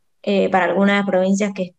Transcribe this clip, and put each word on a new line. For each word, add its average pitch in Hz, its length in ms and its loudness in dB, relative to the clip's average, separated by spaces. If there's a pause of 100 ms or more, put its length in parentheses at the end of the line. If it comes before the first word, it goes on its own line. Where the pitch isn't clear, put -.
(220)
eh, 190 280 0
para 185 160 2
algunas 196 400 0
provincias 196 480 0
que 185 240 -8